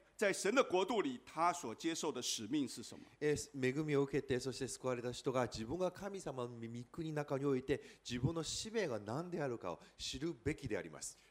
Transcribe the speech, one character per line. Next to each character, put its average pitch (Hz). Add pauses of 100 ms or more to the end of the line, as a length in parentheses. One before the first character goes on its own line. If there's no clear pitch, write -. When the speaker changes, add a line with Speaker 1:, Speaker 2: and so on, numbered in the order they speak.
(140)
Speaker 1:
在 196
神 202
的 262
国 185
度 196
里， 131
他 170
所 113
接 165
受 156
的 123
使 -
命 135
是 123
什 -
么。 - (140)
Speaker 2:
え 151
ー、 -
恵 131
み 151
を 139
受 139
け -
て、 123
そ 127
し -
て 127
救 -
わ 127
れ 120
た 123
人 123
が 120
自 113
分 147
が 180
神 196
様 131
の 123
御 117
国 160
の 151
中 147
に 139
お 139
い 127
て - (280)
自 123
分 165
の 165
使 -
命 214
が 113
何 135
で 170
あ 139
る 117
か 90
を 80 (180)
知 -
る 165 (120)
べ 156
き 143
で 104
あ 85
り 82
ま 73
す。 - (120)